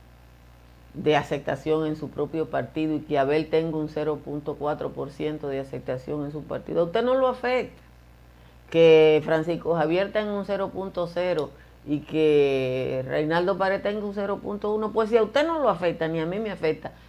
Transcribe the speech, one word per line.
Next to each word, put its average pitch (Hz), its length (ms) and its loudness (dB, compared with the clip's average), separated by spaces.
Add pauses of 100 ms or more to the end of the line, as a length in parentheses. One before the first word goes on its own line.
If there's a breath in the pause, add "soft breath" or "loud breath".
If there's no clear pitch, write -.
(960)
de 151 200 2
aceptación 147 720 -2
en 151 100 -2
su 151 140 -8
propio 156 400 -4
partido 156 460 -4
y 147 60 -4
que 147 180 -2
Abel 151 300 0
tenga 160 280 0
un 151 100 -2
cero 151 380 -4
punto 147 300 -8
cuatro 147 360 -4
por 139 200 -8
ciento 151 360 -6
de 139 140 -4
aceptación 135 640 -8
en 147 80 -8
su 147 100 -10
partido? - 380 -4
A 175 40 2
usted 196 180 0
no 247 100 2
lo 262 160 2
afecta. 240 540 -4 (880 soft breath)
Que 156 520 8
Francisco 160 520 0
Javier 170 360 2
tenga 208 220 -2
un 202 100 -4
cero 196 240 -4
punto 185 400 -6
cero 175 440 -2 (340 loud breath)
y 147 140 -2
que 135 1080 2
Reinaldo 165 500 0
Pared 190 240 0
tenga 208 240 -4
un 202 80 -6
cero 202 300 -4
punto 208 300 -4
uno, 214 180 -2
pues 214 180 0
si 226 60 4
a 226 80 4
usted 269 240 2
no 330 120 -2
lo 262 100 4
afecta, 165 400 0
ni 165 100 -2
a 156 60 -2
mí 175 120 -4
me 220 140 -4
afecta, 160 400 -4 (180 loud breath)